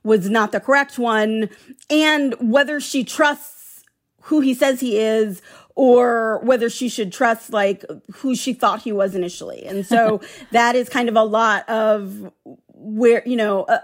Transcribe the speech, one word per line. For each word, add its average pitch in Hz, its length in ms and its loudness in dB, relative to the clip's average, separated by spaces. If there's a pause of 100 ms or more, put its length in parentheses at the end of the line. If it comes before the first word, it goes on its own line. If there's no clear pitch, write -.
was 208 260 0
not 214 220 0
the 202 80 -4
correct 277 380 0
one, 220 520 -2 (400)
and 302 500 2
whether 277 400 0
she 269 240 -4
trusts - 800 -4 (400)
who 311 180 0
he 262 120 2
says 262 260 0
he 240 200 -2
is 220 420 0 (340)
or 240 680 4
whether 233 260 0
she 247 200 -6
should 202 220 -6
trust, 226 400 -2
like, 202 320 -2 (320)
who 262 200 -4
she - 180 -4
thought 214 280 -2
he 226 100 -8
was 196 240 -2
initially. - 500 -8
And 196 200 -8
so 220 360 2 (160)
<laughs> - 140 -20
that 240 240 4
is 247 140 -2
kind 247 200 -2
of 214 60 -2
a 226 80 6
lot 220 460 0
of 208 600 -2 (420)
where, 220 520 2
you 247 120 -2
know, 208 260 0
uh, 220 200 0